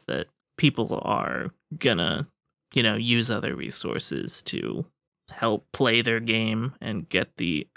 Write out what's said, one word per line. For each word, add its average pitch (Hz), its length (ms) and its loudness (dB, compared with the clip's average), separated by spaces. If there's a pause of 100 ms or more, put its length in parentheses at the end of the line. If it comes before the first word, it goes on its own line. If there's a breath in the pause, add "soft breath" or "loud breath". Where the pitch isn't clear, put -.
that - 220 -2 (280)
people - 480 2
are - 460 -2 (280)
gonna, 87 480 0 (480)
you 131 80 4
know, 107 140 2
use 117 340 2
other 107 240 -2
resources - 920 -2
to - 420 -4 (440)
help - 420 -2
play 120 300 4
their 113 180 2
game 113 600 0
and 107 300 -6
get - 260 0
the 85 300 -2 (100)